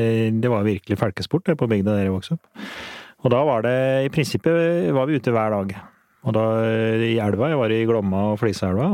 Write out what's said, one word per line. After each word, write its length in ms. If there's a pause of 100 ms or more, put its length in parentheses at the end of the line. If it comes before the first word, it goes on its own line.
(320)
det 180
var 160
virkelig 320
felkesport, 460
det, 120
på 140
bygda 240
der 140
jeg 80
vokste 180
opp. 140 (720)
Og 80
da 140
var 180
det, 140 (280)
i 60
prinsippet 840
var 140
vi 140
ute 100
hver 240
dag. 220 (480)
Og 100
da, 80 (220)
eh, 400 (100)
i 60
elva, 320
jeg 80
var 100
i 160
Glomma 460
og 80
Fliseelva, 540